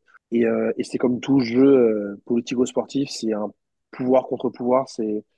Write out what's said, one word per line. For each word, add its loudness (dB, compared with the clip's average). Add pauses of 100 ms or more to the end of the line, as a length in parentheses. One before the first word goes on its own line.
(320)
Et, 2
euh, 0
et -6
c'est -8
comme 0
tout 2
jeu, 2
euh, 4
politico-sportif, -2
c'est -6
un -4 (420)
pouvoir 2
contre -4
pouvoir. -2
C'est, -6 (140)